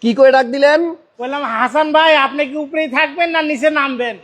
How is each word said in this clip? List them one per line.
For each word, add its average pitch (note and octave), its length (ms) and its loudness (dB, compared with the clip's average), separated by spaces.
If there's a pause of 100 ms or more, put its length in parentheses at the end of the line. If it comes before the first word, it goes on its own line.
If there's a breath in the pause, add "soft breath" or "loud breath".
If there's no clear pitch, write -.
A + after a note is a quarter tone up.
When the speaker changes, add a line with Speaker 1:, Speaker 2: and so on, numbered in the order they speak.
Speaker 1:
কি A3+ 120 0
করে C4 180 6
ডাক C4 140 4
দিলেন? D4 500 0 (240)
Speaker 2:
বললাম, C#4 240 -8
"হাসান B3+ 480 -2
ভাই, D#4 240 4
আপনি C#4 300 0
কি C4+ 100 -10
উপরেই D4+ 320 -4
থাকবেন D4+ 420 -2
না D#4+ 120 -2
নিচে D4+ 280 -2
নামবেন?" B3+ 540 -4